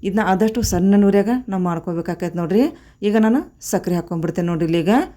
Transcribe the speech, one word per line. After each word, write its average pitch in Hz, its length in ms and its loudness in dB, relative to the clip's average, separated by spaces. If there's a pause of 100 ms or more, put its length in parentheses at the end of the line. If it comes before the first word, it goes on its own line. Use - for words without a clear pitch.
ಇದನ್ನ 202 240 0
ಆದಷ್ಟು 220 300 0 (100)
ಸಣ್ಣ 190 220 4 (100)
ನೂರ್ಯಾಗ 196 280 4 (180)
ನಾವು 190 200 -2
ಮಾಡ್ಕೋಬೇಕಾಕೈತೆ 170 720 -6
ನೋಡ್ರಿ. 190 200 2 (440)
ಈಗ 208 80 0 (100)
ನಾನು 240 160 2 (300)
ಸಕ್ಕರೆ 180 260 -2
ಹಾಕ್ಕೊಂಡ್ಬಿಡ್ತೇನೆ 170 540 -4
ನೋಡ್ರಿ 170 180 -2
ಇಲ್ಲಿಗ. 170 240 2 (240)